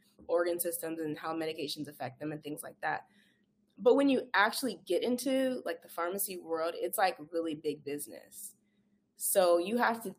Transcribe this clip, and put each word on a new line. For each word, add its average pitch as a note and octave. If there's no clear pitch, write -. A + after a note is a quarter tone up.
organ F3
systems E3
and D#3
how D#3+
medications D#3+
affect C3
them D3
and D3+
things D3
like C3
that. D#3
But A#3+
when C#4
you B3+
actually G#3+
get -
into, C4
like, E3+
the -
pharmacy F#3
world, E3
it's, F#3+
like, F#3+
really E3
big D3+
business. -
So F3
you G3
have A#3
to, F#3